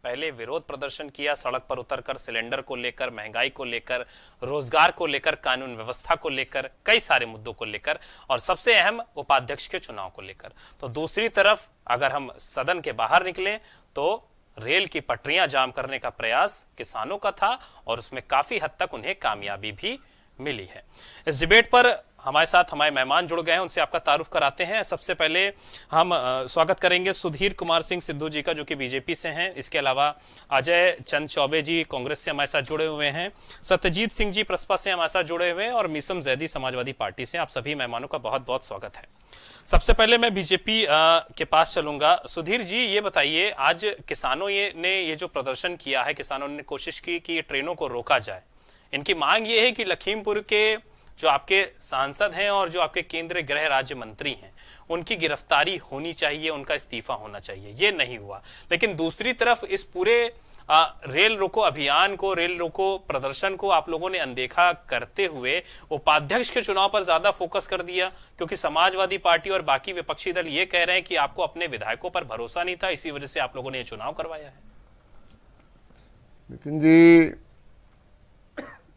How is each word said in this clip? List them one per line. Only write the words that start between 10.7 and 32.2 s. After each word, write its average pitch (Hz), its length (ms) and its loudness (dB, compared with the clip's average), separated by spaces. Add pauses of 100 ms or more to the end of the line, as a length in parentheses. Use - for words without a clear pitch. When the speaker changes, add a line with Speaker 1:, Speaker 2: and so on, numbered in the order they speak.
Speaker 1:
तो 135 80 -10
दूसरी 160 420 -2
तरफ 208 400 2 (180)
अगर 127 240 2
हम 135 280 -6
सदन 160 400 -2
के 151 120 -6
बाहर 117 340 2
निकलें 190 340 -4 (360)
तो 170 320 -2 (320)
रेल 156 260 2
की 160 140 -6
पटरियां 147 480 0
जाम 131 240 0
करने 135 280 -8
का 123 100 -6
प्रयास 117 580 0 (100)
किसानों 123 400 -6
का 202 140 -2
था 220 280 -2 (280)
और 117 100 -2
उसमें 123 320 -8
काफी 139 300 0
हद 151 200 -4
तक 175 140 -2
उन्हें 135 220 -6
कामयाबी 101 560 -4
भी 208 280 -8 (420)
मिली 127 240 -6
है। - 180 -18 (440)
इस 151 120 4
डिबेट 202 280 6
पर 247 360 4 (200)
हमारे 147 220 4
साथ 180 260 6
हमारे 147 200 2
मेहमान 139 360 2
जुड़ 165 140 -2
गए 165 100 0
हैं, 170 80 4
उनसे 175 220 -2
आपका 165 180 0
तारुफ 147 280 2
कराते 151 360 0
हैं। 202 200 -2
सबसे 175 300 -4
पहले 175 400 0 (380)
हम, 170 240 4
अ, 131 300 0
स्वागत 165 340 2
करेंगे 180 340 2
सुधीर 185 400 0
कुमार 165 280 0
सिंह 175 200 -2
सिद्धू 151 280 -4
जी 147 120 -4
का, 165 120 -2
जो 151 100 -6
कि 151 120 -6
बीजेपी 135 400 -4
से 170 140 -4
हैं। 175 240 -4
इसके 139 240 -4
अलावा 139 380 0 (360)
अजय 170 460 4 (100)
चंद 151 200 -2
चौबे 147 340 0
जी 160 220 -2
कांग्रेस 139 360 -6
से 165 120 -4